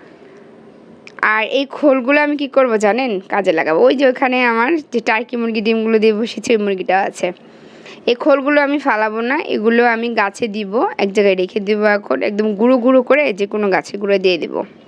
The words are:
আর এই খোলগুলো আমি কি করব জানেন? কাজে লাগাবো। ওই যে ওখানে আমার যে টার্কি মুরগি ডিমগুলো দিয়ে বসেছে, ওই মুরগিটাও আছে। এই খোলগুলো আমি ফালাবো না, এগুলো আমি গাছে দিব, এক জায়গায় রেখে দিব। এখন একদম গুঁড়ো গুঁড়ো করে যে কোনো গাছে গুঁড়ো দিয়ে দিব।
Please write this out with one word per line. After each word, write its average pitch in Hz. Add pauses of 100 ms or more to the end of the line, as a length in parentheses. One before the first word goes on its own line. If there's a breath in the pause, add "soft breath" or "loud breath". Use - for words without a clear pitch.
(1200 loud breath)
আর 214
এই 269
খোলগুলো 269
আমি 294
কি 285
করব 254
জানেন? 214
কাজে 190
লাগাবো। 160
ওই 262
যে 269
ওখানে 254
আমার 240
যে 269
টার্কি 233
মুরগি 226
ডিমগুলো 220
দিয়ে 214
বসেছে, 226
ওই 208
মুরগিটাও 190
আছে। 180 (760 loud breath)
এই 240
খোলগুলো 285
আমি 285
ফালাবো 220
না, 269
এগুলো 233
আমি 233
গাছে 214
দিব, 214 (100)
এক 202
জায়গায় 202
রেখে 185
দিব। 208
এখন 208
একদম 214
গুঁড়ো 247
গুঁড়ো 254
করে 269
যে 196
কোনো 208
গাছে 180
গুঁড়ো 202
দিয়ে 185
দিব। 143 (240)